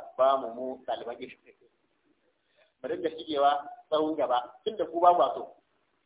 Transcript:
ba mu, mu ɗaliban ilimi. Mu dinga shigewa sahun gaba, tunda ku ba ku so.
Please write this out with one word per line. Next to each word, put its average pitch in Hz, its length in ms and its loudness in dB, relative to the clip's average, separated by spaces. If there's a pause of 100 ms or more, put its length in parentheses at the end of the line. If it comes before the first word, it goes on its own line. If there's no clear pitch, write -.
(160)
ba 135 200 6
mu, 127 180 -2
mu 123 100 -8 (220)
ɗaliban 113 320 -8
ilimi. 120 340 -16 (1300)
Mu 131 60 -8
dinga 165 220 -4
shigewa 143 400 0 (400)
sahun 156 260 0
gaba, 123 220 0 (260)
tunda 202 220 -4
ku 170 140 -4
ba 175 140 8
ku 170 80 4 (120)
so. - 80 -10 (640)